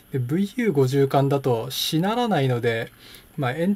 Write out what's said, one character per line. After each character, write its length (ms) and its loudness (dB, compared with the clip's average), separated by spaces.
で、 80 -2
ブ 200 -2
イ 160 -2
ユ 140 0
ー 20 4
五 160 4
十 200 2
管 220 2
だ 100 0
と 320 -2
し 280 -2
な 160 0
ら 120 0
な 140 0
い 60 2
の 140 0
で、 300 -2
ま 120 -4
あ、 40 -2
延 240 0